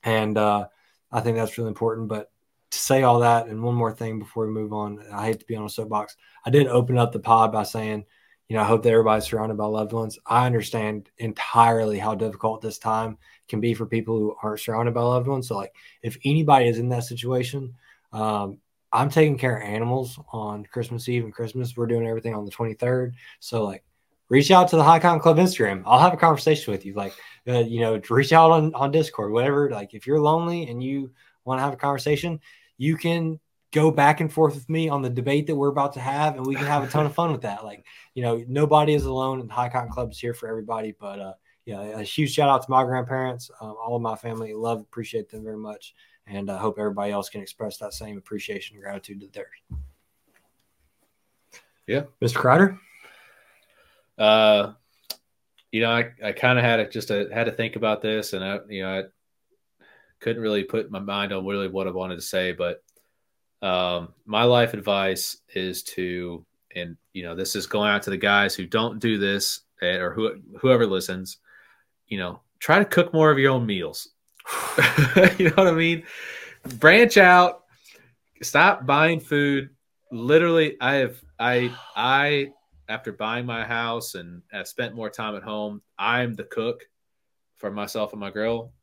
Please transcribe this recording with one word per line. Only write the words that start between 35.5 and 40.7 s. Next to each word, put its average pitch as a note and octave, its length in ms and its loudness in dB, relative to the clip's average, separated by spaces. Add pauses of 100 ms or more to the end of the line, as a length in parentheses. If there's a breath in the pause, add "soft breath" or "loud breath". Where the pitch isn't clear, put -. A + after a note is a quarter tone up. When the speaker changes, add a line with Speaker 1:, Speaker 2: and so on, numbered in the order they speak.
Speaker 1:
we're C#3 120 0
about C#3 260 -2
to C3 60 -12
have, C#3+ 360 -2
and C3 80 -8
we C3+ 100 -4
can C#3 120 -4
have D3 180 0
a B2+ 40 -8
ton D3+ 180 0
of D3 80 -6
fun E3+ 180 0
with C3 80 -4
that. G#2+ 240 -10
Like, G#2 220 -18 (260 loud breath)
you B2+ 100 -8
know, A#2 240 -2
nobody D3+ 460 4
is C#3 140 0
alone, C3 340 -4
and A2+ 80 -12
the - 60 -16
High B2 160 -2
Cotton A#2+ 180 -6
Club A#2 220 -8
is - 100 -18
here A#2+ 140 -6
for - 120 -14
everybody. A2 540 -8